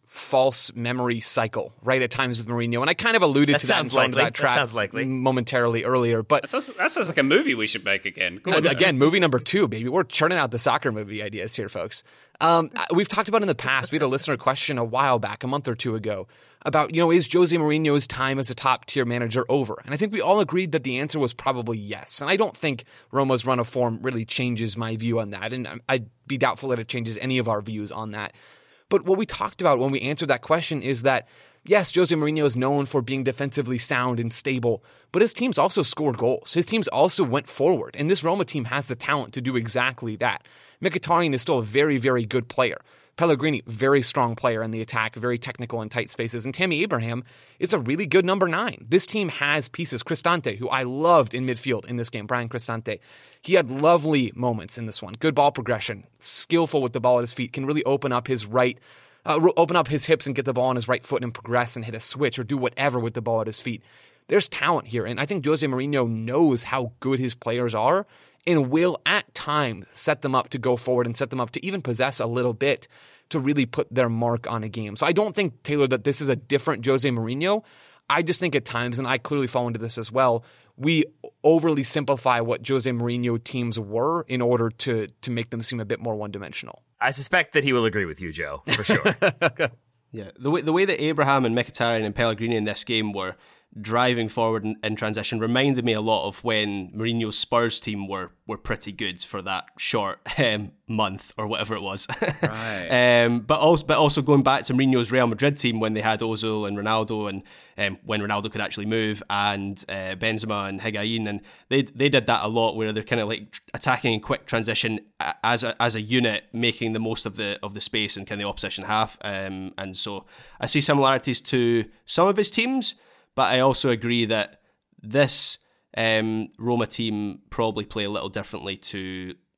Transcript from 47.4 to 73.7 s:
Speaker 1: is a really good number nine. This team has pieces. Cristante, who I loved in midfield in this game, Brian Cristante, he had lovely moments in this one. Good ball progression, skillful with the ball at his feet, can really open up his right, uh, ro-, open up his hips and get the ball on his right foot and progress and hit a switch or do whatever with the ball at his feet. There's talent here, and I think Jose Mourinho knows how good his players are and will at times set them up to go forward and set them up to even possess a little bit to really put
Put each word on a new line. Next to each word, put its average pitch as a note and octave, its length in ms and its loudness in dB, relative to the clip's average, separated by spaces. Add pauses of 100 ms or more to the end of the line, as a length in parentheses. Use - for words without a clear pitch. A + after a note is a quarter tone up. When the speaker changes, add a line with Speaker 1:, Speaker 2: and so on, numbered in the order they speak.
Speaker 1:
is F3 140 0
a G3+ 40 4
really D3+ 300 -2
good F3 180 4
number F#3 220 2
nine. F3+ 420 -4
This F3+ 160 4
team G#3 240 -2
has C#3+ 380 0
pieces. C#3+ 340 -6
Cristante, D#3+ 560 0
who A#2+ 120 -6
I C3 140 0
loved C#3 520 4
in C3 100 -4
midfield A#2+ 400 -2
in B2 120 -6
this A#2 120 -4
game, G#2+ 160 -8
Brian A#2+ 240 -2
Cristante, A2+ 500 -6 (420)
he F3 140 2
had D3+ 140 4
lovely D3 640 4
moments A#2 440 -4
in A#2 100 -8
this - 160 -8
one. G2 160 -10
Good D3+ 160 0
ball C#3+ 160 6
progression, A2 540 -4 (120)
skillful - 640 0
with B2 120 -2
the B2+ 80 -4
ball B2 180 4
at - 40 0
his A#2+ 100 -8
feet, A#2+ 200 -6
can C3+ 120 -6
really D3 180 -2
open C3+ 280 0
up A#2+ 160 -2
his A#2+ 200 -2
right, B2 320 0 (460)
uh, D3+ 140 2
ro-, E3+ 180 6
open E3 180 4
up D3+ 140 2
his D3 160 -2
hips D#3+ 200 2
and C#3 80 -2
get A#2+ 120 -2
the C3+ 80 0
ball B2 160 2
on B2 80 0
his A#2+ 100 -4
right B2+ 180 0
foot B2+ 180 -2
and A#2 100 -6
progress A#2+ 420 -2
and A2+ 100 -8
hit A2+ 80 -10
a A2 60 -10
switch C3 400 -2
or B2 40 -4
do C3+ 140 -4
whatever B2+ 420 -2
with A2+ 140 -2
the A#2+ 80 -6
ball A2+ 200 0
at G#2+ 60 -4
his G#2+ 140 -8
feet. A2+ 220 -8 (460)
There's G3 180 2
talent D3 400 0
here, A2+ 180 -4
and A#2 140 -6
I C#3+ 80 -2
think F3+ 180 -4
Jose D3+ 220 2
Mourinho C3 420 0
knows B2 540 2
how B2+ 380 -6
good C3 180 0
his B2+ 160 -4
players A#2+ 400 -2
are D3+ 320 0 (400)
and D3 240 2
will E3+ 340 2
at F#3 300 0
times C3+ 560 -2
set - 320 0
them C3 100 0
up B2+ 160 2
to - 80 -6
go B2 180 0
forward B2 300 0
and A#2 100 -6
set B2+ 140 -4
them C3 100 -6
up A#2+ 120 -4
to - 120 -8
even F#3+ 180 -4
possess B2+ 380 -2
a A#2+ 60 -2
little A#2+ 280 0
bit C3+ 340 -2 (420)
to D#3+ 100 -2
really C#3 280 2
put - 260 -2